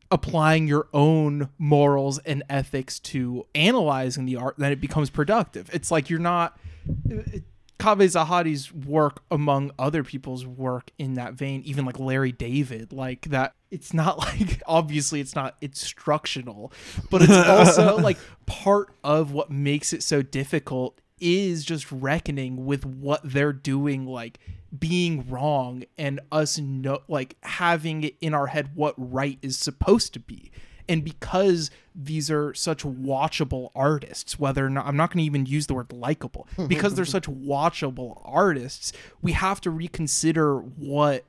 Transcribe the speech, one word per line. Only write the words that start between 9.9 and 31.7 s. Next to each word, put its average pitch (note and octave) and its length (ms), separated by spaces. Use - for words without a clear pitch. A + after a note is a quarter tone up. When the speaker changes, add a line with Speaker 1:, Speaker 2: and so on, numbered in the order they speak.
Speaker 1:
people's C3 420
work B2+ 540
in C3+ 160
that B2 180
vein, C3+ 320
even, C#3 200
like, B2+ 140
Larry C3 320
David, B2 600
like, C3 360
that, C3+ 240
it's - 220
not E3 260
<laughs> - 0
like, - 480
obviously D3+ 520
it's C3+ 160
not C3+ 260
instructional, B2+ 1080
but F3+ 140
it's D#3+ 80
also F3+ 640
Speaker 2:
<laughs> F#3+ 40
Speaker 1:
like, F3+ 180
part G3+ 480
of D3 280
what C#3+ 180
makes C#3+ 440
it - 100
so C#3+ 180
difficult C3+ 800
is F3 460
just D#3+ 260
reckoning C3+ 720
with C#3 200
what C#3 380
they're C#3+ 300
doing, C#3 520
like, A#2+ 320
being D#3+ 520
wrong, B2+ 540
and C#3 220
us D#3 260
know, C3+ 520
like, C3 340
having D#3+ 600
it D3+ 180
in D#3+ 120
our C#3+ 140
head C#3 280
what D3 220
right C3 440
is C3 160
supposed - 560
to - 60
be. - 320
And D#3+ 160
because F3 640